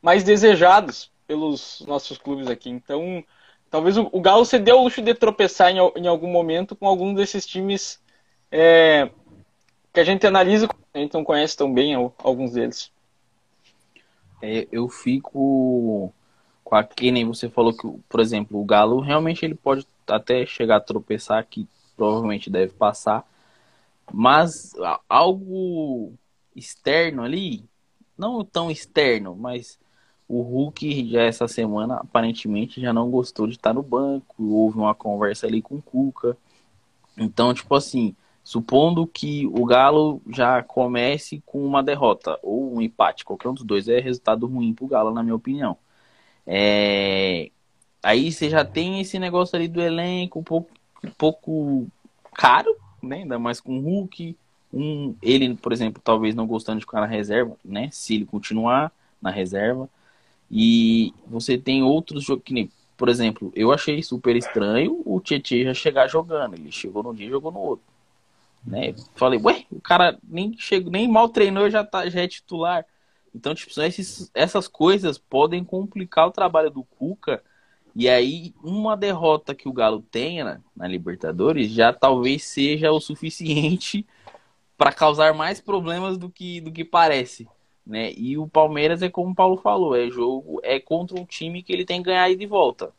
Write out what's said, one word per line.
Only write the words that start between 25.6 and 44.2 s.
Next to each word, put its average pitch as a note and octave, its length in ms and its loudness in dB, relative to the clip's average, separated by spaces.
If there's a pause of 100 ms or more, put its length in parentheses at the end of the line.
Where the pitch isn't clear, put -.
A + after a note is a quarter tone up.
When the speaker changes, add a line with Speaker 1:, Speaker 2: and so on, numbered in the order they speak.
Speaker 2:
externo C#3+ 680 -2
ali, C#3+ 400 -6 (540)
não A3 260 -6
tão E3+ 280 -4
externo, A2+ 640 0
mas A#2+ 420 -12 (500)
o A#2+ 140 -4
Hulk C3+ 680 -4
já A#2 140 2
essa A#2 240 0
semana A2+ 500 -4
aparentemente A2+ 840 -4
já B2 120 -2
não A#2+ 160 0
gostou B2 380 -2
de A#2+ 80 -6
estar A2 180 0
no C#3 100 -2
banco, C3+ 600 -4 (100)
houve A2 240 2
uma G#2+ 180 0
conversa G#2 520 -4
ali A2 140 -2
com - 140 -14
o D3+ 60 -10
Cuca. B2+ 560 -4 (800)
Então, A3 360 0
tipo - 220 -4
assim, B2 400 0 (280)
supondo D#3 640 2
que D3 400 -6
o A#2+ 180 0
Galo C#3 640 4
já B2 340 0
comece B2+ 840 -2
com C#3+ 200 -6
uma C#3 180 2
derrota C3 600 0
ou B2 320 -6
um A#2 60 -2
empate, A2 440 0
qualquer G2+ 240 -8
um C3 40 -4
dos C3 100 -12
dois G#2 240 -2
é A#2+ 120 2
resultado B2 480 -2